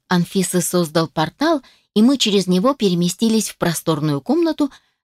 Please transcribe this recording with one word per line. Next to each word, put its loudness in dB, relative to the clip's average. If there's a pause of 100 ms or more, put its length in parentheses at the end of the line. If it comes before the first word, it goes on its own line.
Анфисы 0
создал -2
портал, -2 (320)
и 4
мы 4
через 0
него 2
переместились 0
в -18
просторную -2
комнату, -2 (340)